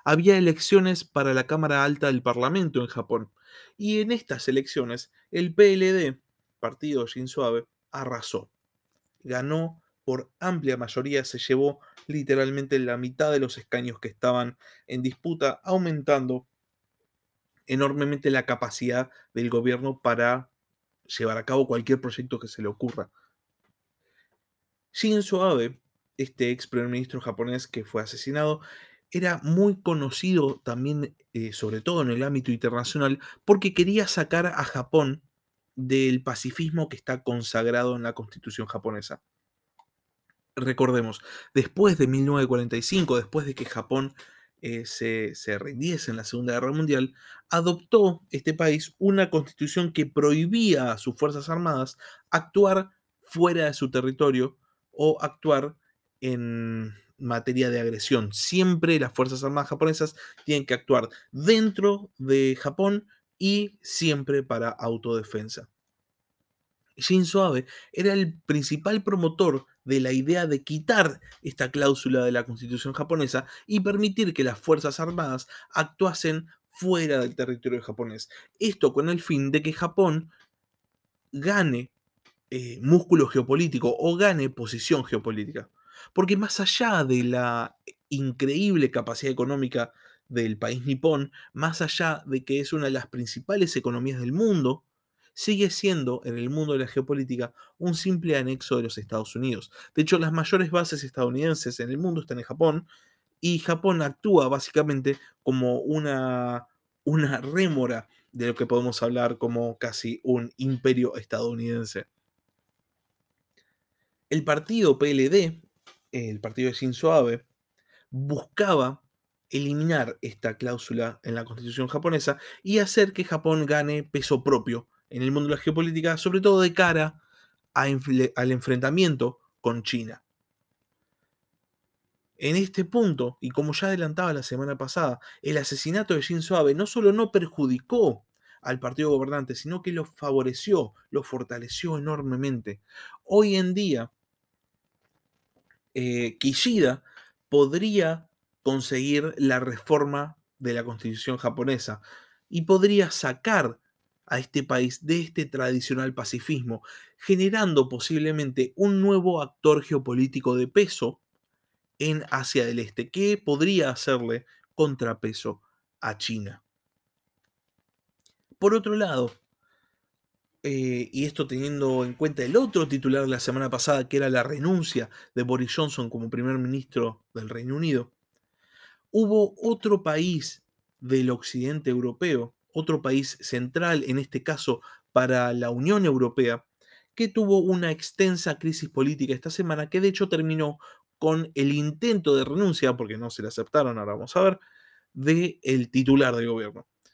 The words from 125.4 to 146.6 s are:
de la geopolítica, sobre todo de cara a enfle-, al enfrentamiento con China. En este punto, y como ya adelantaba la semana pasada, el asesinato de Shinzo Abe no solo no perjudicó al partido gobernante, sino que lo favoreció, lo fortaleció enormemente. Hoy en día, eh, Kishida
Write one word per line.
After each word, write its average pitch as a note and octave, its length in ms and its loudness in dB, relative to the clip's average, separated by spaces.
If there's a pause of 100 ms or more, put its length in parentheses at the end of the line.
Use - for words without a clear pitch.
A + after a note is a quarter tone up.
de D3 60 0
la - 60 -6
geopolítica, E3 560 0
sobre F#3 240 0
todo G3 200 6
de F3 120 4
cara D#3+ 480 2 (520)
a C3+ 140 2
enfle-, C3 480 2
al B2+ 160 0
enfrentamiento C3 880 0 (220)
con A#2 220 -2
China. A2 400 -6 (2250)
En D3+ 200 0
este F#3+ 260 0
punto, E3 560 0
y B2+ 120 -8
como D3 200 -2
ya F#3+ 160 -2
adelantaba E3+ 460 -2
la C3+ 100 -6
semana C#3 340 -6
pasada, C3+ 420 -2 (220)
el D3+ 160 -2
asesinato D#3+ 580 -2
de C#3+ 60 0
Shinzo E3+ 360 -2
Abe C#3+ 160 6
no F#3 120 -2
solo G3+ 280 4
no A3 180 0
perjudicó D#3 920 0 (360)
al B2+ 180 -6
partido C3 320 -2
gobernante, C3+ 440 -2
sino F3 260 -8
que F3+ 120 -6
lo D#3+ 120 -4
favoreció, C3+ 920 -2 (160)
lo C3+ 120 -2
fortaleció B2+ 720 -8
enormemente. C3+ 840 -6 (420)
Hoy G3+ 320 4
en F#3 180 0
día, D#3 380 -2 (1800)
eh, A#2+ 460 -4
Kishida C3+ 640 2 (440)